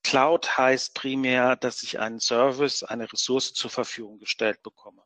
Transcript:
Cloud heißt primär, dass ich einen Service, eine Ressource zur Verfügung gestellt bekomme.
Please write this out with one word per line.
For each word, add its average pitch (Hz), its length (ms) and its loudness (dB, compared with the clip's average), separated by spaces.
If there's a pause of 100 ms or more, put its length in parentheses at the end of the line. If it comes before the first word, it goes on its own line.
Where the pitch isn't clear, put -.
Cloud 147 540 2
heißt 131 360 2
primär, 127 600 2
dass - 280 -4
ich - 160 -8
einen 113 200 -4
Service, 131 640 2
eine 117 280 -6
Ressource - 420 -2
zur - 160 -6
Verfügung 107 500 -8
gestellt 107 420 -2
bekomme. - 440 -20